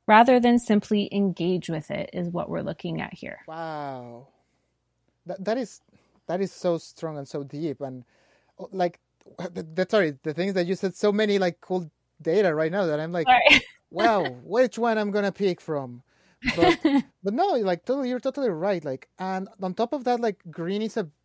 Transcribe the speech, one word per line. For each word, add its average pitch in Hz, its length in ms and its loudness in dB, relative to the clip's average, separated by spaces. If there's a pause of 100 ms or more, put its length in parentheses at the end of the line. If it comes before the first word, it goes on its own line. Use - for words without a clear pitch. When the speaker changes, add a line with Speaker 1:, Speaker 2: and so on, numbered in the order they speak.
Speaker 1:
rather 233 320 8
than 240 180 6
simply 208 540 2
engage 180 580 0
with 156 220 -6
it, - 220 -6
is 175 160 -6
what 170 200 -6
we're 165 140 -6
looking 160 360 -8
at - 140 -8
here." - 340 -16
Speaker 2:
Wow. 139 800 -12 (1000)
That, 180 180 -10
that 220 140 -2
is, - 220 -8 (460)
that 180 140 -2
is 190 100 -4
so 170 280 -2
strong 160 400 -12
and 139 80 -12
so 147 160 -8
deep. 143 380 -8
And, 131 240 -10 (540)
oh, 190 120 -14
like, 180 280 -2 (380)
the, 175 260 -8
the, 165 260 -2
sorry, 165 340 2
the 156 100 -4
things 185 200 -2
that 180 140 0
you 190 80 0
said, 185 200 -4
so 208 160 2
many, 208 280 2
like, 180 220 -2
cool 180 280 -4 (320)
data 165 340 2
right 160 160 0
now 196 140 0
that 151 140 0
I'm 160 120 -6
like, 175 160 -2
Speaker 1:
Sorry. 254 340 8 (140)
<laughs> - 160 -20
Speaker 2:
"Wow, 208 320 2 (200)
which 226 360 0
one 226 180 2
I'm 208 140 -2
gonna 202 200 0
pick 185 300 -2
from?" 131 400 -6 (540)
But, 339 280 4
Speaker 1:
<laughs> 285 220 4 (180)
Speaker 2:
but 196 100 -2
no, 330 140 2
like, 202 380 0
totally, 262 240 -2
you're 254 100 -2
totally 262 300 -2
right. 175 340 -2
Like, 131 260 -8 (100)
and 190 280 -6 (140)
on 185 120 -4
top 233 200 -2
of 269 120 -6
that, 247 140 2
like, 226 200 -2 (100)
green 180 320 -4
is 220 160 -4
a 180 120 -4 (160)